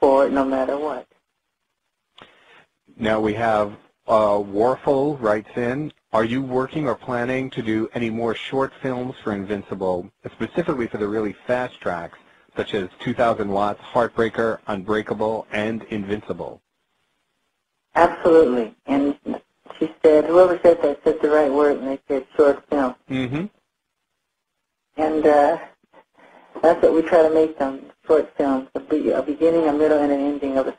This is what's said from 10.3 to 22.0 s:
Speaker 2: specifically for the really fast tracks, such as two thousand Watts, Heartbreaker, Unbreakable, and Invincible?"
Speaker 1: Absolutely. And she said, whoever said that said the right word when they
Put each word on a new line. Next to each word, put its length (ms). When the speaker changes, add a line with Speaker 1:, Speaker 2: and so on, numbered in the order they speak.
Speaker 2:
specifically 540
for 100
the 100
really 280
fast 320
tracks, 400
such 160
as 160
two 120
thousand 380
Watts, 320
Heartbreaker, 840
Unbreakable, 840
and 380
Invincible?" 720
Speaker 1:
Absolutely. 800
And 320
she 240
said, 220
whoever 380
said 180
that 240
said 160
the 80
right 240
word 280
when 100
they 180